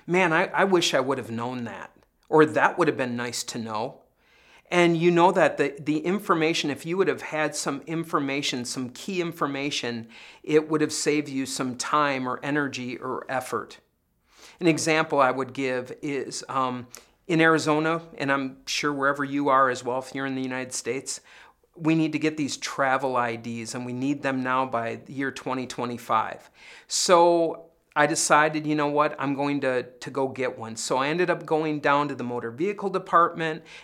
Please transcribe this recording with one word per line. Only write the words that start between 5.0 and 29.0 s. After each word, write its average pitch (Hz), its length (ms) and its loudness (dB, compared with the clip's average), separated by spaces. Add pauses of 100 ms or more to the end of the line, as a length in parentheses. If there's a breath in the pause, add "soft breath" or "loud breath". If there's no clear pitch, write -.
know 175 200 6
that 160 260 4
the, 147 220 0
the 151 200 0
information, 165 720 0
if 131 160 -8
you 175 100 -4
would 185 100 2
have 131 140 -2
had 151 340 -4
some 139 300 -6
information, 147 800 -2
some 127 240 -8
key 180 320 -6
information, 139 840 -4 (340 loud breath)
it 156 260 2
would 156 140 0
have 151 100 0
saved 147 380 0
you 135 160 -4
some 131 300 -4
time 139 520 0
or 123 140 -4
energy 139 560 -4
or - 320 -8
effort. 127 480 -6 (840 loud breath)
An 180 60 0
example 156 560 2
I 131 80 6
would 127 240 -4
give 127 480 -4
is, 143 480 -6
um, 127 380 -2 (400 loud breath)
in 160 140 4
Arizona, 160 600 4 (160)
and 139 140 -2
I'm 135 340 -2
sure - 260 -2
wherever 139 320 0
you 143 260 -2
are 131 200 6
as 117 140 -4
well, 123 160 -2
if 131 160 -10
you're 135 100 -4
in 135 100 -4
the 131 60 -4
United 127 320 -6
States, - 480 -6 (540 loud breath)
we 160 180 2
need 160 200 2
to 147 60 0
get 156 160 0
these 143 220 -4
travel 135 580 0
I 120 200 0
Ds, 113 400 -8
and 123 100 -6
we 123 80 -8
need 139 300 -2
them 135 180 0
now 127 240 0
by 117 300 -4
the 127 180 -16
year 135 160 -4
twenty 131 380 -6
twenty-five. 117 800 -4 (380 loud breath)
So 170 760 4 (320)
I 147 100 6
decided, 156 600 4
you 151 80 2
know 147 140 2
what, 147 280 2